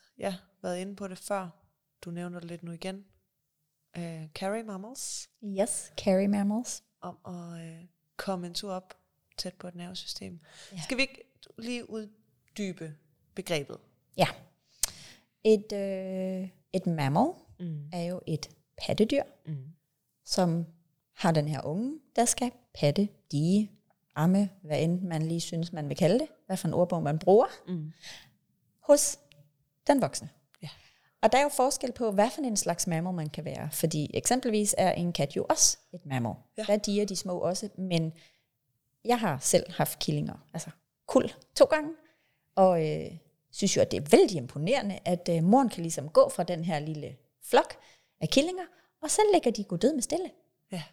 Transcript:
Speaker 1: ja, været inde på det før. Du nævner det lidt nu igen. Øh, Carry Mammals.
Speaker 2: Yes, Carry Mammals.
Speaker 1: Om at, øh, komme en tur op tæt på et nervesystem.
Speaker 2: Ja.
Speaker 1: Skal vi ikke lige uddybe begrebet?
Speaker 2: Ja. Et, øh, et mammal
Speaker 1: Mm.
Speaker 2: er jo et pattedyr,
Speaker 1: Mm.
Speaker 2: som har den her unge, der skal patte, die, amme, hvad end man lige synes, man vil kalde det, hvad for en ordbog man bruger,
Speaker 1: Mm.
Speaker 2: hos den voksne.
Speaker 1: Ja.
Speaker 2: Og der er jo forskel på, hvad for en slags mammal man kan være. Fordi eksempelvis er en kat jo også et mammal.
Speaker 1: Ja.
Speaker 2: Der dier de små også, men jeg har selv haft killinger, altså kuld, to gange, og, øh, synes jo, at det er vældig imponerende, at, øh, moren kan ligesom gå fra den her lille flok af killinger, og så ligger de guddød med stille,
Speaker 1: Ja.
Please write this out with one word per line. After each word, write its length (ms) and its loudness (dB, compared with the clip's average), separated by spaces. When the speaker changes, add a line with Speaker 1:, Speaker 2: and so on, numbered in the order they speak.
Speaker 1:
ja, 180 -6
været 180 -4
inde 160 -10
på 120 -10
det 100 -12
før. 320 -6
Du 100 -12
nævner 280 -8
det 100 -16
lidt 140 -12
nu 80 -10
igen. 340 -12
Øh, 300 -10
Carry 340 -6
Mammals. 680 -10
Speaker 2:
Yes, 540 -4
Carry 280 2
Mammals. 580 -2
Speaker 1:
Om 240 -14
at, 400 -14
øh, 180 -18
komme 220 -4
en 60 -12
tur 200 -6
op 200 -10
tæt 160 -8
på 140 -16
et 80 -16
nervesystem. 640 -12
Speaker 2:
Ja. 120 -12
Speaker 1:
Skal 140 -6
vi 40 2
ikke 220 -6
lige 320 -10
uddybe 1080 -12
begrebet? 420 -4
Speaker 2:
Ja. 100 4
Et, 300 4
øh, 760 -4
et 140 -2
mammal 400 2
Speaker 1:
Mm. 340 -8
Speaker 2:
er 100 -6
jo 240 -6
et 220 -4
pattedyr, 460 2
Speaker 1:
Mm. 200 -10
Speaker 2:
som 400 2
har 160 2
den 160 2
her 180 -4
unge, 340 -4
der 100 4
skal 260 0
patte, 360 2
die, 380 2
amme, 340 2
hvad 220 -2
end 180 2
man 200 -2
lige 200 -2
synes, 320 -4
man 160 -4
vil 80 -4
kalde 220 6
det, 80 -4
hvad 120 -4
for 100 -2
en 60 0
ordbog 300 2
man 160 0
bruger, 280 8
Speaker 1:
Mm. 240 -6
Speaker 2:
hos 320 6
den 140 6
voksne. 280 -4
Speaker 1:
Ja. 80 -14
Speaker 2:
Og 100 6
der 60 6
er 60 6
jo 60 2
forskel 420 0
på, 200 -2
hvad 180 4
for 120 -8
en 160 -2
slags 300 0
mammal 260 0
man 160 -4
kan 160 -10
være. 260 -8
Fordi 420 0
eksempelvis 640 0
er 140 4
en 220 -2
kat 220 -2
jo 140 -2
også 280 4
et 120 -16
mammal. 280 -2
Speaker 1:
Ja. 100 -4
Speaker 2:
Der 100 4
dier 280 0
de 100 -4
små 240 -6
også, 380 -2
men 360 0
jeg 140 2
har 200 0
selv 320 2
haft 280 -2
killinger, 540 -4
altså 160 -10
kuld, 220 4
to 100 10
gange, 300 0
og, 340 4
øh, 280 -6
synes 260 0
jo, 40 6
at 100 2
det 60 -2
er 200 6
vældig 200 6
imponerende, 680 -4
at, 240 -2
øh, 140 2
moren 260 6
kan 120 -8
ligesom 280 -6
gå 200 6
fra 140 -2
den 200 -4
her 160 0
lille 380 -8
flok 320 4
af 80 0
killinger, 340 2
og 100 -4
så 100 2
ligger 180 4
de 120 -4
guddød 300 2
med 80 -2
stille, 300 -2
Speaker 1:
Ja. 220 -8